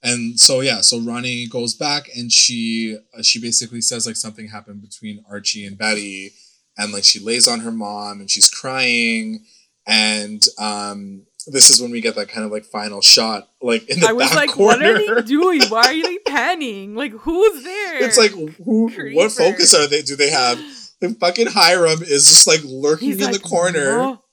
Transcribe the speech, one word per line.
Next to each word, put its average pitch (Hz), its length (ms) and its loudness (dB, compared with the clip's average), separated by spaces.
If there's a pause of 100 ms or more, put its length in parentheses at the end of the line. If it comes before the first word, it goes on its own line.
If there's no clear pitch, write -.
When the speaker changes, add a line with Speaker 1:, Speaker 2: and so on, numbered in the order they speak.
Speaker 1:
And 120 380 -4
so, 131 220 4
yeah, 120 200 -2
so 120 180 2
Ronnie 120 480 -6
goes 120 260 -6
back 143 420 -6
and 120 160 -6
she, 113 640 0 (200)
uh, 113 40 -14
she 113 180 0
basically 117 420 -4
says, 117 260 -4
like, 110 80 -10
something 107 320 -10
happened 104 340 -18
between 104 480 -16
Archie 101 360 -8
and 98 120 -16
Betty, 101 540 -6 (460)
and, 104 160 -8
like, 101 100 -8
she - 160 4
lays 117 280 0
on 120 120 0
her 113 120 -8
mom 104 500 -10
and 98 100 -8
she's - 180 2
crying, 117 920 -2 (420)
and, 107 600 0 (120)
um, 101 680 -8 (240)
this 135 220 4
is 120 120 4
when 120 100 -6
we 120 80 -4
get 113 160 -2
that 104 140 -6
kind 110 160 -8
of, 104 60 -8
like, 107 120 -8
final 104 380 -8
shot, 110 480 2 (120)
like, 117 280 -2
in - 100 -2
the 196 80 4
Speaker 2:
I 220 60 4
was 247 160 2
Speaker 1:
back - 80 2
Speaker 2:
like, 294 140 2
Speaker 1:
corner. 240 420 4
Speaker 2:
"What 415 160 0
are 233 120 2
they 220 60 -8
doing? 311 360 2
Why 220 180 0
are 285 200 2
they 359 180 -4
panning? 247 760 -4
Like, 240 160 -6
who's 330 540 0
there?" 359 380 -4
Speaker 1:
It's 247 140 2
like, 214 140 4
who, 190 640 -2
Speaker 2:
Creeper. 143 220 -8
Speaker 1:
what 208 180 4
focus - 420 4
are 147 120 4
they, 147 140 0
do 139 140 -8
they 143 140 2
have? 127 280 2 (440)
The 180 80 -2 (100)
fucking 180 280 2
Hiram 170 560 4
is 143 240 2
just, - 200 8
like, 160 160 4
lurking 147 460 -2
Speaker 2:
He's 190 80 -2
Speaker 1:
in - 140 -2
Speaker 2:
like, - 20 -2
Speaker 1:
the 196 140 -2
corner. 175 640 0
Speaker 2:
"What?" 233 100 -14 (120)